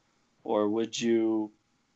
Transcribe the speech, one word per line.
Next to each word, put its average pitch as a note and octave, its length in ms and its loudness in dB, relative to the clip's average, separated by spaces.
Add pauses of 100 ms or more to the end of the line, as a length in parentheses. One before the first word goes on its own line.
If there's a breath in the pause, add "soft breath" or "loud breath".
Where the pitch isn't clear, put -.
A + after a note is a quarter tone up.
(440)
Or G#2+ 240 0
would A2+ 320 -2
you A2+ 520 0 (440)